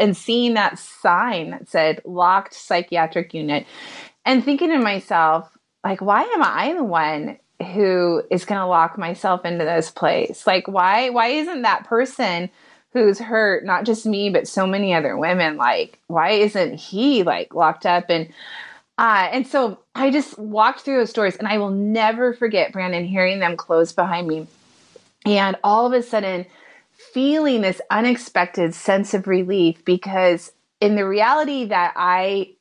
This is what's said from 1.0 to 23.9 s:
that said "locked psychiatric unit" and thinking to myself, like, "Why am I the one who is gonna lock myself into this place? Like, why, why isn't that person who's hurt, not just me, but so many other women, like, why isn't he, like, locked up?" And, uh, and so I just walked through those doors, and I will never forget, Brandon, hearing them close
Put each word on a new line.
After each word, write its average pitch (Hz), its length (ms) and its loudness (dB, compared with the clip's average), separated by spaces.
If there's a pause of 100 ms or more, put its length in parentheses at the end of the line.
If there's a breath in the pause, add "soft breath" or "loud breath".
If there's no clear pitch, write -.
that - 160 -18
said 156 360 0
"locked 180 500 0
psychiatric 170 800 -2
unit" 151 320 -4 (600 loud breath)
and 254 200 2
thinking 294 260 0
to 320 80 2
myself, 170 720 0 (360)
like, 190 160 -4
"Why 202 220 2
am 453 200 0
I 196 320 0
the 349 80 -4
one 156 560 -2 (360)
who 185 560 2
is 180 140 -2
gonna 196 240 -4
lock 165 300 2
myself 180 460 -4
into 170 200 -2
this 165 260 0
place? - 580 -2
Like, 190 180 0
why, 196 440 2
why 240 180 0
isn't 302 340 -4
that 202 220 0
person 220 640 -2 (420 soft breath)
who's 208 260 4
hurt, 220 460 0
not 185 200 0
just 220 200 -2
me, 202 260 0
but 175 180 0
so 190 180 -2
many 196 260 0
other 151 240 0
women, 160 400 -2
like, 120 420 -2 (100)
why 165 220 0
isn't 208 440 0
he, 220 480 0
like, 104 320 -2
locked 160 320 0
up?" 175 240 0
And, 165 180 0 (720 loud breath)
uh, 208 320 2
and 254 160 -2
so 240 320 -2 (160)
I 269 160 2
just 277 300 -2
walked 214 400 0
through 277 160 -2
those 233 160 0
doors, 196 240 0
and 214 100 -6
I 208 120 0
will 202 120 -2
never 220 640 0
forget, 214 400 0
Brandon, 180 320 -4
hearing 190 340 0
them 175 180 -2
close 165 360 0